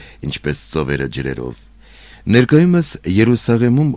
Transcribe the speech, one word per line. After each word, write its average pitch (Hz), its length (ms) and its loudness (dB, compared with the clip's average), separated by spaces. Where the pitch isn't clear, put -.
ինչպես 73 360 -6
ծովերը 69 400 -4
ջրերով։ 64 460 -8
Ներկայումս 156 720 2
Երուսաղեմում 120 960 2